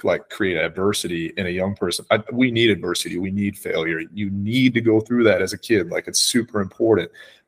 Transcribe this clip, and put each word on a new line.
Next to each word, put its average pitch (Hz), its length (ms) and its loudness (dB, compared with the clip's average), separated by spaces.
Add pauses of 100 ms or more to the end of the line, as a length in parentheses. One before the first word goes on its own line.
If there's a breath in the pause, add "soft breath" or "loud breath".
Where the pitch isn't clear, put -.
like, 87 260 0
create 92 280 -2
adversity 85 800 -2
in 95 100 -2
a - 20 -2
young 92 260 -2
person. 90 340 -4
I, 110 220 2
we 123 180 2
need 117 200 4
adversity. 87 480 -2
We 95 120 -4
need 101 280 -2
failure. 82 420 -4 (140)
You 101 160 -6
need 113 460 2
to 117 60 2
go 110 200 4
through 120 240 0
that 95 160 4
as 95 100 -2
a 107 60 -6
kid. 95 320 0
Like, 87 180 -4
it's 90 120 -2
super 113 420 0
important 98 500 2 (360 loud breath)